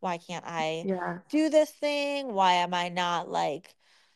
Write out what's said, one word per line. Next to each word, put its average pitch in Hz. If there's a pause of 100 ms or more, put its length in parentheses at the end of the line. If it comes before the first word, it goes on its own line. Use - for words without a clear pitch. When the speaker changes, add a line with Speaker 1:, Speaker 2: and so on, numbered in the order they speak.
Speaker 1:
Why 180
can't 175
I 160
Speaker 2:
Yeah. 180 (100)
Speaker 1:
do 311
this 302
thing? 285
Why 190
am 175
I 175
not, 175
like, 165 (420)